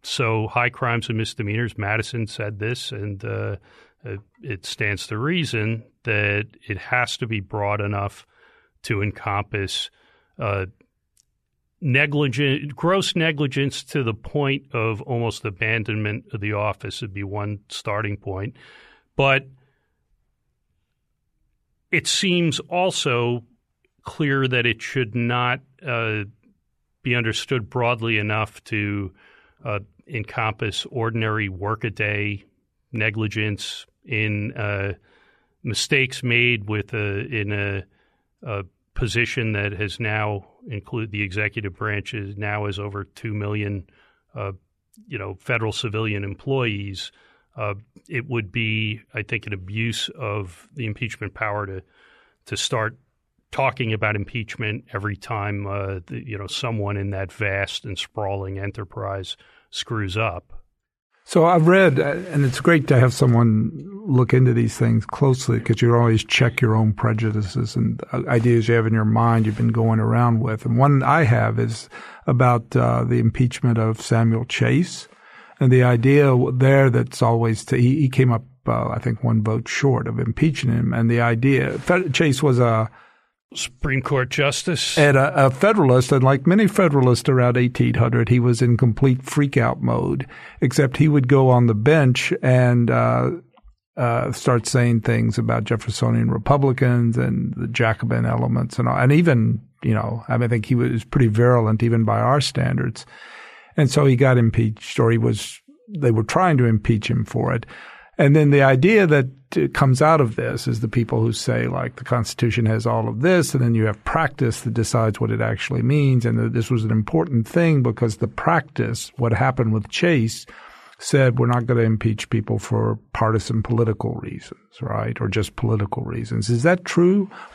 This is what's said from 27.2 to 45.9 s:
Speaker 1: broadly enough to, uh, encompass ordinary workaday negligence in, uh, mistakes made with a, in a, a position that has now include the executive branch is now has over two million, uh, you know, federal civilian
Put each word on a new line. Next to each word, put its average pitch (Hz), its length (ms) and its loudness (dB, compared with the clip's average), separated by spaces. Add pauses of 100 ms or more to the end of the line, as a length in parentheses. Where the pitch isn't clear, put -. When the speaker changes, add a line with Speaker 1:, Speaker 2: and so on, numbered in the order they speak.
Speaker 1:
broadly 117 480 -2
enough 107 480 -4
to, 101 480 -6 (500)
uh, 104 160 -6 (280)
encompass 110 840 -6
ordinary 113 580 -4
workaday 104 920 -6 (480)
negligence 107 920 -4 (180)
in, 107 500 -4
uh, 101 400 -6 (720)
mistakes 131 580 -2
made 120 480 0
with 107 240 -6
a, 104 340 -4
in 104 240 -6
a, 101 320 -6 (600)
a 104 200 -8 (300)
position 117 600 -2
that 101 180 -4
has 101 280 -8
now 107 460 -4 (220)
include 110 440 -10
the 104 100 -6
executive 101 540 -6
branch 104 380 -8
is 101 240 -10
now 104 280 -6
has 101 140 -8
over 101 240 -10
two - 300 -12
million, 104 520 -6 (500)
uh, 101 160 -10 (560)
you 151 100 -12
know, 98 220 -10
federal 113 320 -4
civilian 107 520 -6